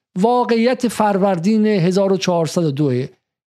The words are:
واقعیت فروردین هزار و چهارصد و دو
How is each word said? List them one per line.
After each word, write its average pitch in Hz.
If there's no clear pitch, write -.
واقعیت 233
فروردین 202
هزار 190
و 196
چهارصد 170
و 156
دو 135